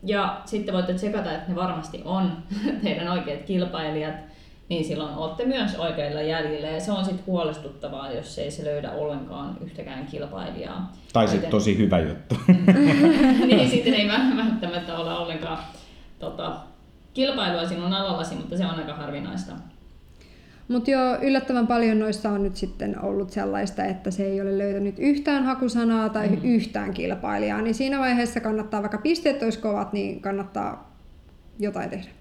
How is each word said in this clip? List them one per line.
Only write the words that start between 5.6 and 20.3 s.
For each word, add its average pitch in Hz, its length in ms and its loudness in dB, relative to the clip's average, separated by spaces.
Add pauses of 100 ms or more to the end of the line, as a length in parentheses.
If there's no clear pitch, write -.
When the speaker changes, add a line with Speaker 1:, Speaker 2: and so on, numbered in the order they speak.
Speaker 1:
oikeilla 151 460 -4
jäljillä. 151 460 -4
Ja 160 120 -4
se 196 120 -4
on 190 140 0
sit 185 220 -4
huolestuttavaa, 143 840 -4
jos 147 280 -8
ei 147 120 -4
se 151 140 -10
löydä 147 260 -4
ollenkaan 147 720 -6
yhtäkään 139 440 -10
kilpailijaa. 92 880 -8 (200)
Speaker 2:
Tai 113 140 4
sit 95 80 2
Speaker 1:
Joten 90 160 0
Speaker 2:
tosi 104 260 4
hyvä 92 220 6
juttu. 80 360 -2 (580)
Speaker 1:
<laughs> 269 540 8
Niin, 254 220 8
sitten 247 240 4
ei 208 140 4
vä-, 226 300 4
välttämättä 175 600 -2
ole 165 160 -4
ollenkaan, 170 440 -6 (600)
tota, 165 360 -8 (580)
kilpailua 202 540 0
sinun 180 260 -2
alallasi, 170 420 -2
mutta - 220 -6
se 185 80 2
on 165 100 -2
aika 156 180 -6
harvinaista. 143 600 -8 (1120)